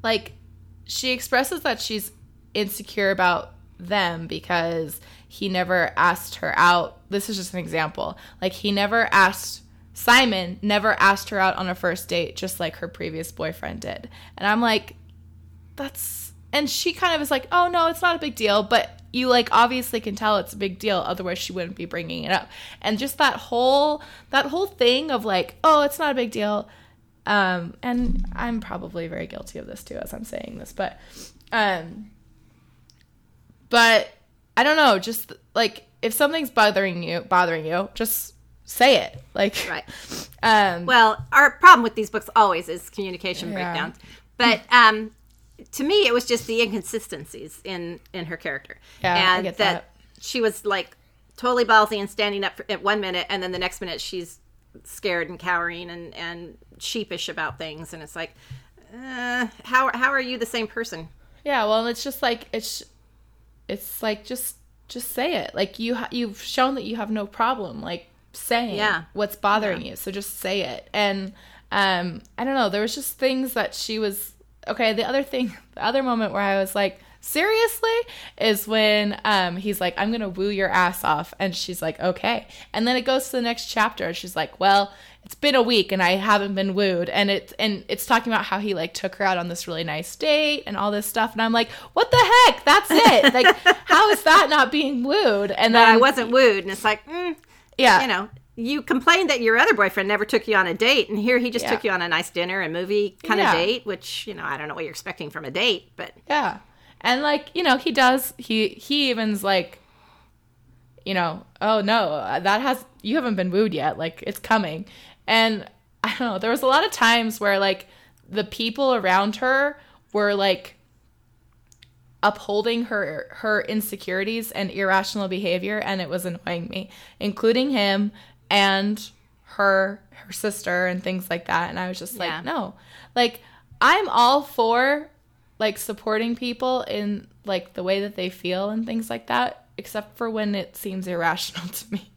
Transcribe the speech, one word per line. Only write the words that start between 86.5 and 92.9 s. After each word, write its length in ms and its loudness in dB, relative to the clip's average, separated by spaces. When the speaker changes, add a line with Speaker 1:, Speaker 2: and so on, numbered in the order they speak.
Speaker 1:
been 200 -2
wooed." 360 0
And 200 2
it, 280 -4
and 300 -4
it's 180 -6
talking 260 0
about 140 0
how 120 -4
he, 160 -4
like, 200 -6
took 220 -8
her 80 -4
out 140 2
on 100 -4
this 200 -10
really 160 -6
nice 320 -8
date 500 0
and 120 -8
all 120 0
this 160 -4
stuff. 280 -2
And 80 -2
I'm 100 0
like, 180 2
"What 180 2
the 220 6
heck? 180 4
That's 260 6